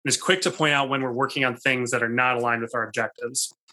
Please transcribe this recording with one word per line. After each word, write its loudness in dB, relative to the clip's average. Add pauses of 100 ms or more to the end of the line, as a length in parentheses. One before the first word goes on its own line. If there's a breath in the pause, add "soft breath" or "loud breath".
is 0
quick 2
to 2
point 2
out 2
when 0
we're -2
working 0
on 2
things 0
that 2
are 2
not 2
aligned 0
with -6
our 0
objectives. -6 (200)